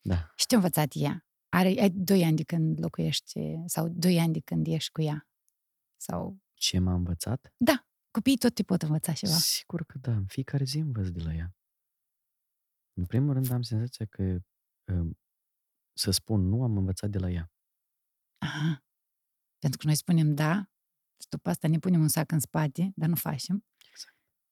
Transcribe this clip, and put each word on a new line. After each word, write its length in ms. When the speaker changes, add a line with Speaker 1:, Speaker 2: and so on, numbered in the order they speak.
Speaker 1:
Da. 340
Speaker 2:
Și 100
ce-a 120
învățat 360
ea? 320
Are, 180
ai 220
doi 340
ani 120
de 80
când 360
locuiești, 600
sau 240
doi 300
ani 140
de 60
când 280
ești 240
cu 100
ea? 260
Sau 420
Speaker 1:
Ce 260
m-a 140
învățat? 640
Speaker 2:
Da. 280
Copiii 260
tot 160
te 100
pot 180
învăța 320
ceva. 200
Speaker 1:
Sigur 520
că 120
da. 180
În 100
fiecare 380
zi 140
învăț 300
de 160
la 100
ea. 220
În 120
primul 280
rând, 180
am 100
senzația 440
că, 340
um, 260
să 180
spun 360
nu, 160
am 140
învățat 320
de 80
la 140
ea. 200
Speaker 2:
Aha. 460
Pentru 200
că 60
noi 100
spunem 400
da 340
și 80
după 200
asta 180
ne 120
punem 220
un 60
sac 240
în 80
spate, 560
dar 140
nu 60
facem. 500
Speaker 1:
Exact. 260